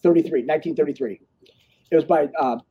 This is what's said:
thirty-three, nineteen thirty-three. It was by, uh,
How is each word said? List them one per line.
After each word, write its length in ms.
thirty-three, 400
nineteen 320
thirty-three. 440
It 40
was 100
by, 200
uh, 180